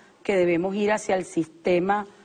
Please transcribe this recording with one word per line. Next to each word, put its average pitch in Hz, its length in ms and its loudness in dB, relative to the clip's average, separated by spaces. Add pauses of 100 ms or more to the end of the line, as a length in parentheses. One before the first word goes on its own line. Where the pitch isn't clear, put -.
(220)
que 202 140 0
debemos 175 380 2
ir 208 180 0
hacia 208 240 -2
el 185 80 -4
sistema 185 840 -2 (180)